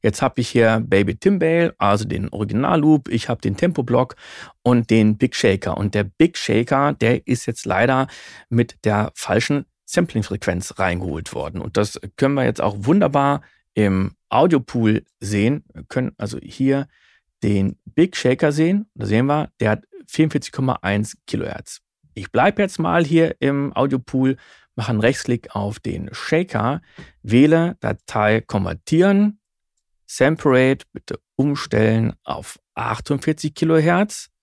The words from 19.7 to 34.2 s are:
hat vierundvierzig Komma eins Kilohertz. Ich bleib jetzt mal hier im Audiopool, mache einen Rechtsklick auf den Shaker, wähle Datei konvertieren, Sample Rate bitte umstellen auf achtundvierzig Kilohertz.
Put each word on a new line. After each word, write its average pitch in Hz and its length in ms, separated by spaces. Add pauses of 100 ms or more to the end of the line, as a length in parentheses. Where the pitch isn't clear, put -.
hat 107 140 (240)
vierundvierzig 156 420
Komma 131 320
eins 104 340 (120)
Kilohertz. - 540 (360)
Ich 98 140
bleib 151 260
jetzt 196 200
mal 170 260
hier 160 360
im 139 360
Audiopool, 135 640 (360)
mache 110 140
einen 110 120
Rechtsklick 120 540
auf 104 240
den - 360
Shaker, 147 680 (420)
wähle 156 580
Datei 107 600
konvertieren, 175 1000 (680)
Sample 147 440
Rate 131 440
bitte - 260 (140)
umstellen 113 800 (100)
auf - 340 (160)
achtundvierzig 139 800
Kilohertz. 165 760 (120)